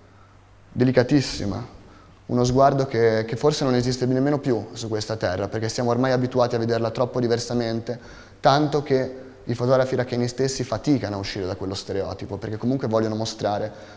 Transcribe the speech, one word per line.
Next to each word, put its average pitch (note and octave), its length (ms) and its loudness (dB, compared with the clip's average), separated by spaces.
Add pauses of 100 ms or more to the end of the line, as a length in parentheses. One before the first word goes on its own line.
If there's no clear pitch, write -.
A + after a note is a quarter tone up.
(720)
delicatissima, B2 960 2 (580)
uno B2 180 0
sguardo C3+ 440 4
che, A2+ 400 2
che - 80 -4
forse D3+ 300 0
non B2+ 100 2
esiste B2 320 0
nemmeno C3 320 2
più A2 340 0
su A#2 160 -8
questa A2 260 -4
terra, G2 320 -2
perché A2 220 -4
siamo A#2+ 220 0
ormai B2+ 200 2
abituati B2 440 2
a A2+ 40 0
vederla A2+ 300 0
troppo B2+ 300 -2
diversamente, A#2 800 -2 (420)
tanto D3 420 4
che C3 380 0 (240)
i A#2+ 100 -4
fotografi B2+ 400 2
iracheni A#2+ 340 0
stessi C3 360 -2
faticano A2 540 0
a - 20 -4
uscire G2 260 -6
da F#2+ 100 -4
quello F#2+ 200 -6
stereotipo, F#2+ 640 -6
perché G#2+ 200 -8
comunque C3 300 -2
vogliono A2 260 2
mostrare G#2+ 580 -4 (260)